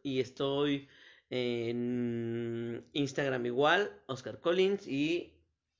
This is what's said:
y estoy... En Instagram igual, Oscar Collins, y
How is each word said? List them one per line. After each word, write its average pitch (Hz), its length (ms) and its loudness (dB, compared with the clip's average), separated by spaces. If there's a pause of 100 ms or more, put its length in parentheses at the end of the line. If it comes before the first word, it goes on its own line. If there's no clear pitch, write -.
y 131 180 0
estoy... 139 680 0 (420)
En 117 1600 -2
Instagram 135 540 0
igual, 151 440 4 (160)
Oscar 113 340 -8
Collins, 190 460 2
y 151 460 -2 (480)